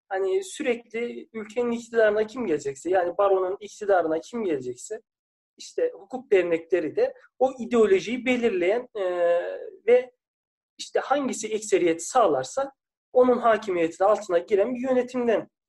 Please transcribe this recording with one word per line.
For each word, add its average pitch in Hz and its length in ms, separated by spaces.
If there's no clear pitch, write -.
Hani 190 360
sürekli 233 880
ülkenin 233 400
iktidarına 220 540
kim 233 200
gelecekse, 143 440
yani 175 280
baronun 190 420
iktidarına 180 600
kim 233 240
gelecekse 143 580
işte - 380
hukuk - 380
dernekleri 170 640
de 262 180
o 262 200
ideolojiyi 220 680
belirleyen, 233 680
e, 202 100
ve 247 260
işte - 220
hangisi 247 480
ekseriyeti 175 560
sağlarsa 220 680
onun 254 260
hakimiyeti 208 600
de 190 60
altına 196 340
giren 208 360
bir 254 160
yönetimden 240 580